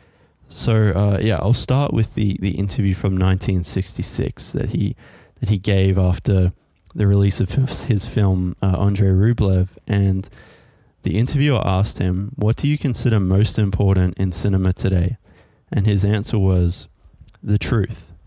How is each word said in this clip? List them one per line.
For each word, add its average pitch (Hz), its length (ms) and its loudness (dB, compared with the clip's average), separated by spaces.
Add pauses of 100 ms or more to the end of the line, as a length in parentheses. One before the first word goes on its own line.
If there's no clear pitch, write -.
(500)
So, 110 440 0
uh, 98 280 0
yeah, 104 160 0
I'll 104 160 0
start - 400 0
with 113 220 -2
the, 104 260 0
the 95 160 -2
interview 98 380 -2
from 95 200 -2
nineteen 92 480 0
sixty-six - 880 -6
that - 180 -4
he, 104 260 -4 (440)
that 95 100 -4
he 101 100 0
gave 98 380 2
after 92 560 2 (420)
the 107 100 0
release 101 340 2
of 92 120 -2
his, - 320 -2
his - 240 -2
film, 92 540 0
uh, 95 160 2
Andrei 98 320 2
Rublev. 95 600 2 (160)
And 98 420 0 (760)
the 92 160 -2
interviewer 135 440 0
asked 95 360 0
him, 92 360 -2
"What 107 200 0
do - 120 -2
you 147 120 0
consider 120 400 0
most 98 400 2
important 98 580 2
in 95 140 -2
cinema 92 420 0
today?" 87 440 0 (540)
And 101 140 0
his 101 180 2
answer 104 360 0
was, 90 480 0 (560)
"The 104 140 0
truth. - 560 -2 (140)